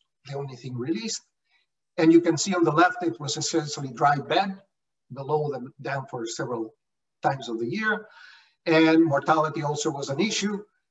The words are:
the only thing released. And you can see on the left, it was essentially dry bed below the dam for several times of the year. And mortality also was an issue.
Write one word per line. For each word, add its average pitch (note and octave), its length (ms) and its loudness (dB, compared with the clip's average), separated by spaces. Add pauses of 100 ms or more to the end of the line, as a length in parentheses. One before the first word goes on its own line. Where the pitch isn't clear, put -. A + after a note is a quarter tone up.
(260)
the C#3 100 -10
only C3+ 200 -10
thing B2+ 200 -12
released. E3+ 460 -6 (760)
And E3 140 8
you E3 80 10
can E3 160 2
see F#3 180 -2
on F3 100 2
the D3+ 80 4
left, F3+ 320 4
it D#3 160 -2
was C#3 160 -6
essentially D3 560 -4
dry C#3+ 240 2
bed F#3+ 420 -2 (540)
below C#3+ 380 -2
the B2+ 200 -8 (120)
dam C#3 280 -6
for A#2 160 -8
several A2+ 480 -8 (480)
times C3+ 260 -2
of A2+ 120 -6
the A#2+ 60 -2
year. G#3+ 400 -2 (600)
And D#3+ 380 6
mortality D3+ 580 0
also D3 280 -2
was C#3 180 -6
an C#3 100 -4
issue. G3+ 460 -2 (260)